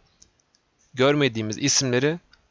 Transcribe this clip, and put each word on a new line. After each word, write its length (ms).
görmediğimiz 640
isimleri 600